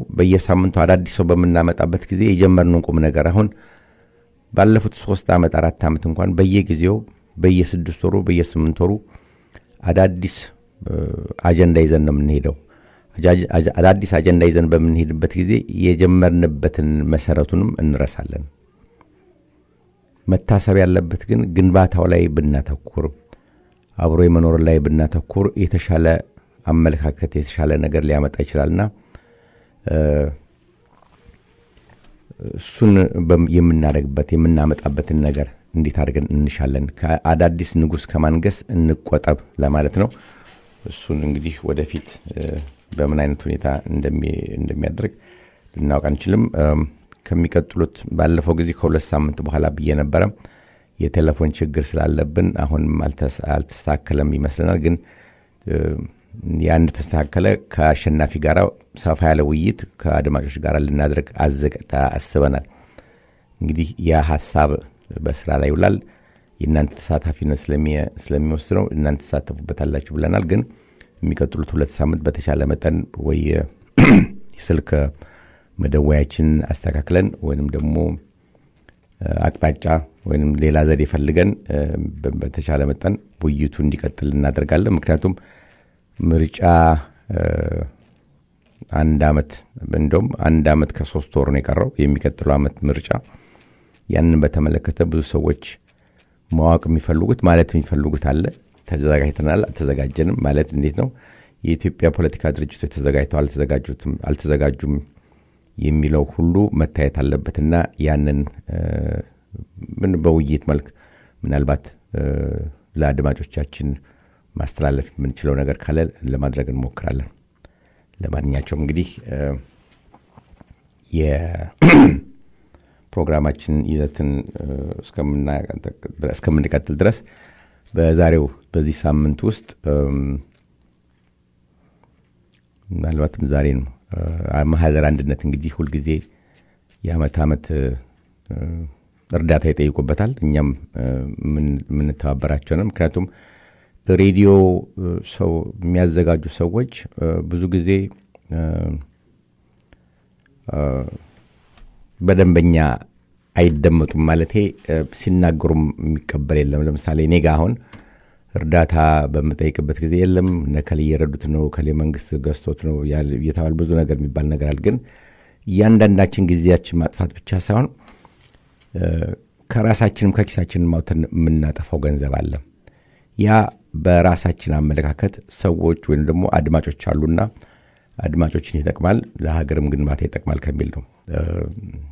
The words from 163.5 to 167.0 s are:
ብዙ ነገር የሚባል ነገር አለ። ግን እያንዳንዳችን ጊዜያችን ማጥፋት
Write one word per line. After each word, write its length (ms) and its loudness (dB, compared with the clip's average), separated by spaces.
ብዙ 200 -2
ነገር 200 0
የሚባል 320 -4
ነገር 200 -2
አለ። 140 -2
ግን 140 0
እያንዳንዳችን 800 4
ጊዜያችን 500 2
ማጥፋት 360 -2